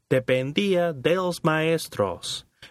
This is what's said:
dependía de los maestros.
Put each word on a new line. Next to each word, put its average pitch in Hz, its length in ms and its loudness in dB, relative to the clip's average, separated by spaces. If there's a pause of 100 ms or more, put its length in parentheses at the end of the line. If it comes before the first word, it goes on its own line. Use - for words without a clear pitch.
dependía 147 800 2
de 151 240 2
los 180 280 -2
maestros. 156 1040 -2 (240)